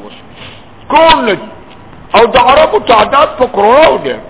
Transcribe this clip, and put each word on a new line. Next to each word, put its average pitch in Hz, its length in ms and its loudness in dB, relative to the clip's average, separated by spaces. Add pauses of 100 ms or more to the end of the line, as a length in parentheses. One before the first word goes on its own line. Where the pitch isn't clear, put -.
اوس. 104 140 -20 (720)
کروڑ 320 320 2
نه 220 120 -4
دي. - 140 -10 (680)
او 226 100 4
د 233 120 0
عربو 254 420 2
تعداد 226 580 0
په 254 80 -2
کروڑو 254 580 2
دی. 127 100 -6 (160)